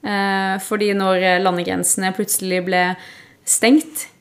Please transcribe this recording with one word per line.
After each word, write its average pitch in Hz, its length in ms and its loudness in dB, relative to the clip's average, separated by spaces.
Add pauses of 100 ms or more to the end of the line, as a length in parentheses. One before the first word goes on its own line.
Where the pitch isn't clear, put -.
Eh, 196 540 -2
fordi 208 360 -2
når, 190 280 2
eh, 180 180 4
landegrensene 185 720 0
plutselig 185 500 -2
ble 180 320 0 (480)
stengt - 640 2 (140)